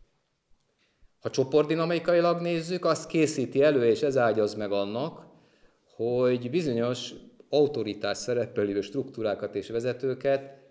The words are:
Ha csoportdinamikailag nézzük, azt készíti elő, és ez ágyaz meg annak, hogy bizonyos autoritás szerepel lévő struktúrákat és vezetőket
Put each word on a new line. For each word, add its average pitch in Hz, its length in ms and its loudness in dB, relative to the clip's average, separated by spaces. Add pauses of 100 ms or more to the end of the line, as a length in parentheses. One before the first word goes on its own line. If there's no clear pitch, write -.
(1200)
Ha - 80 -6
csoportdinamikailag 165 1120 2
nézzük, 170 440 -4
azt 160 220 0
készíti 135 560 2
elő, 143 220 4
és 110 160 4
ez 135 160 0
ágyaz 110 380 2
meg 104 160 -6
annak, 104 540 -4 (720)
hogy 123 540 0
bizonyos 123 640 -2 (360)
autoritás 104 680 0
szerepel 117 480 -2
lévő 101 160 0
struktúrákat - 760 -6
és 98 140 -6
vezetőket 127 1000 -2